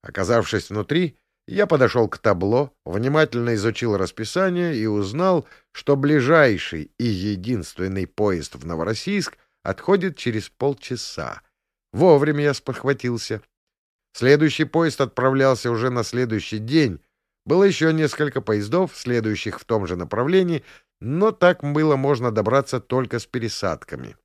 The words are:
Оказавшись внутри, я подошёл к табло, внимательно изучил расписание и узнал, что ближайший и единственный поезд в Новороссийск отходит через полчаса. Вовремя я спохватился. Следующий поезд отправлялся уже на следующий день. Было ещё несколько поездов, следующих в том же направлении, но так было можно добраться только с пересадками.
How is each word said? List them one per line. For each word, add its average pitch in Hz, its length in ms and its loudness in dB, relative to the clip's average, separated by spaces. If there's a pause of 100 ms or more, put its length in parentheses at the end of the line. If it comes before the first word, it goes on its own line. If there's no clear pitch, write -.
Оказавшись 101 680 -2
внутри, 143 480 -2 (280)
я 196 200 0
подошёл 123 420 4
к - 100 -10
табло, 107 540 0 (140)
внимательно 120 680 0
изучил 107 420 -2
расписание 175 800 -2
и 110 100 -2
узнал, 131 600 0 (260)
что - 240 0
ближайший 135 1000 2
и 123 60 -4
единственный 95 1000 -4
поезд 95 480 -2
в 64 120 -16
Новороссийск 110 680 -4 (260)
отходит 180 540 -2
через 110 320 -4
полчаса. - 960 -6 (500)
Вовремя 147 520 6
я 143 100 2
спохватился. 120 880 -4 (720)
Следующий 147 500 4
поезд 160 360 0
отправлялся 131 680 2
уже 117 200 -2
на 123 120 -2
следующий 113 560 -4
день. 117 420 0 (440)
Было 185 200 4
ещё 160 260 2
несколько 151 500 -2
поездов, 110 560 -2
следующих 110 640 -4
в - 40 -20
том 104 220 -2
же 87 100 -4
направлении, 151 680 0 (360)
но 170 300 0
так 180 320 2
было 147 340 2
можно 127 360 0
добраться 113 480 0
только 123 380 -4
с - 80 -8
пересадками. 80 1000 -8